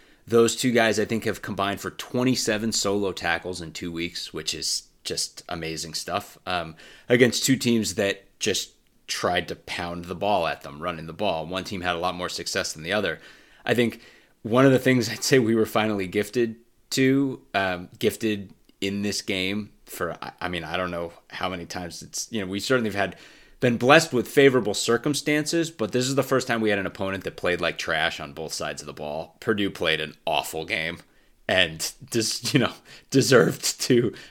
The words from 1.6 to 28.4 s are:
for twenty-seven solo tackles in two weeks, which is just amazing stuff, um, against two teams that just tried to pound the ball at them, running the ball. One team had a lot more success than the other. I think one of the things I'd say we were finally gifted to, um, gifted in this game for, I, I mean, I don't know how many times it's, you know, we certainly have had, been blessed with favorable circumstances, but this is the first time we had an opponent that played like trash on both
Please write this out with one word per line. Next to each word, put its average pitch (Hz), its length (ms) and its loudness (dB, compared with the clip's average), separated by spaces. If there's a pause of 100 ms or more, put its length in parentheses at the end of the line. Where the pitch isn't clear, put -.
for 95 100 -8
twenty-seven 117 840 -2
solo 101 380 0
tackles 85 500 -4
in 82 100 -10
two 87 200 -8
weeks, 85 420 -8
which 78 200 -6
is - 300 -4 (200)
just - 460 -6
amazing 80 460 -8
stuff, - 500 -6
um, 85 300 -4 (340)
against 120 340 6
two 135 120 2
teams 110 400 0
that 98 300 -2 (140)
just - 340 -2 (340)
tried 90 400 0
to - 80 -8
pound 87 500 -8
the 90 100 -6
ball 95 300 2
at 73 160 -4
them, 73 180 -14
running 80 280 -6
the 82 60 -10
ball. 82 340 -2
One 92 160 -4
team 92 180 -8
had 87 140 0
a 85 40 -6
lot 90 140 -2
more 87 160 -6
success - 440 -4
than 78 100 -14
the 87 100 -2
other. 92 260 0 (460)
I 123 80 2
think 113 280 0 (420)
one 120 220 4
of 135 60 8
the 127 80 6
things 127 300 2
I'd 110 140 -8
say 135 160 6
we 113 160 2
were 110 100 4
finally 107 400 0
gifted 110 520 0 (340)
to, 135 500 2 (140)
um, 92 420 -2
gifted 104 560 -2 (260)
in 101 220 -2
this 101 220 -2
game 98 480 -4 (140)
for, 82 360 -6
I, - 180 -12
I 87 100 -4
mean, 87 140 -4
I 80 140 -4
don't 90 140 -2
know 85 220 -6 (160)
how 92 200 -6
many 87 160 -8
times 87 380 -10
it's, - 280 -10
you 113 80 -4
know, 95 80 -4
we 98 120 -4
certainly 117 300 2
have 98 60 -6
had, 98 200 -2 (440)
been 120 180 2
blessed 151 340 6
with 120 160 2
favorable 127 460 6
circumstances, 151 960 0
but 107 220 -4
this 127 160 2
is 135 80 -2
the 135 80 4
first 127 240 0
time 117 140 0
we 107 100 2
had 101 80 2
an 95 80 -2
opponent 95 360 -6
that 82 140 -8
played 90 240 0
like 82 160 0
trash 82 420 0
on 73 140 -12
both 76 180 -8